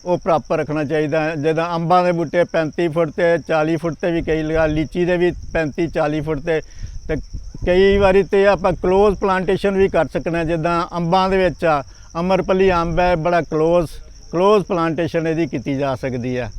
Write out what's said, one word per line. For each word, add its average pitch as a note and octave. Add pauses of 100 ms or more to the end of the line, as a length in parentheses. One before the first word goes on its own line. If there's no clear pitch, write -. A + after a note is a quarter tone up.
ਉਹ F3
ਪ੍ਰੋਪਰ E3
ਰੱਖਣਾ D3+
ਚਾਹੀਦਾ D3+
ਹੈ। D#3+
ਜਿੱਦਾਂ D#3+
ਅੰਬਾਂ E3+
ਦੇ F3+
ਬੂਟੇ E3+
ਪੈਂਤੀ E3
ਫੁੱਟ D#3+
'ਤੇ, E3+ (100)
ਚਾਲੀ D#3+
ਫੁੱਟ D#3+
'ਤੇ F3
ਵੀ E3
ਕਈ D#3+
ਲਗਾ, D#3+
ਲੀਚੀ E3
ਦੇ F3+
ਵੀ F3 (220)
ਪੈਂਤੀ D#3+
ਚਾਲੀ D3+
ਫੁੱਟ D3+
'ਤੇ, D#3+ (460)
ਤੇ D#3 (520)
ਕਈ G3
ਵਾਰੀ G3
ਤੇ G3
ਆਪਾਂ F#3+
ਕਲੋਜ਼ G3
ਪਲਾਂਟੇਸ਼ਨ F#3+
ਵੀ F#3+
ਕਰ D#3+
ਸਕਦੇ E3
ਹਾਂ। E3
ਜਿੱਦਾਂ E3+
ਅੰਬਾਂ F3+
ਦੇ F#3+
ਵਿੱਚ F#3
ਆ, D3 (360)
ਅਮਰਪਲੀ F#3
ਅੰਬ E3+
ਹੈ, F3+
ਬੜਾ E3+
ਕਲੋਜ਼, D#3+ (420)
ਕਲੋਜ਼ F#3+
ਪਲਾਂਟੇਸ਼ਨ E3
ਇਹਦੀ D#3+
ਕੀਤੀ C#3
ਜਾ C3+
ਸਕਦੀ B2+
ਹੈ। A#2